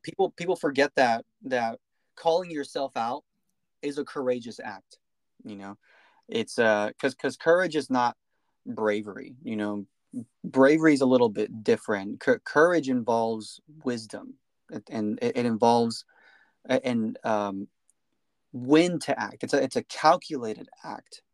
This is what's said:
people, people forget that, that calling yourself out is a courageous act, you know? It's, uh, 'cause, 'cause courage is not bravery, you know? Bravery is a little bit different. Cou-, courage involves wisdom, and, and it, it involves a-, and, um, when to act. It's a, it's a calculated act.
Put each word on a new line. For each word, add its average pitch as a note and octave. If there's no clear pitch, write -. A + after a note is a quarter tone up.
people, -
people F3
forget C#3
that, A#2+
that A#2+
calling E3+
yourself C#3
out A#2+
is C#3+
a C#3+
courageous B2
act, G#2
you G#2+
know? G2
It's, -
uh, G#2+
'cause, C3+
'cause -
courage E3+
is C#3+
not B2
bravery, G#2+
you A#2
know? G#2
Bravery D3+
is C3+
a C#3
little B2
bit G#2+
different. G2
Cou-, B2
courage D#3
involves A2+
wisdom, A2
and, -
and A2
it, A#2+
it A#2+
involves A#2
a-, B2+
and, A#2
um, G2+
when D#3
to -
act. G#2+
It's -
a, C#3
it's C3
a A2+
calculated C#3+
act. -